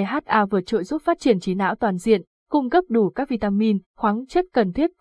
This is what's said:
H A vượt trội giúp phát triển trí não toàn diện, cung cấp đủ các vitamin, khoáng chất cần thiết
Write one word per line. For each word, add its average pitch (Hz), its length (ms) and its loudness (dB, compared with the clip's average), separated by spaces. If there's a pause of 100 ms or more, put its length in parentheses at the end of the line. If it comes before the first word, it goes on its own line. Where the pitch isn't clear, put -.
H 233 160 -4
A 214 200 2
vượt 196 220 -2
trội 190 180 -2
giúp 302 180 -6
phát 339 180 -2
triển 214 200 2
trí 185 140 -4
não 185 200 -2
toàn 196 240 -2
diện, 202 240 0 (280)
cung 269 200 0
cấp 359 180 2
đủ 220 220 2
các 269 180 -6
vitamin, 208 500 0 (180)
khoáng 220 300 -2
chất 359 260 -2
cần 196 200 2
thiết 311 180 0 (100)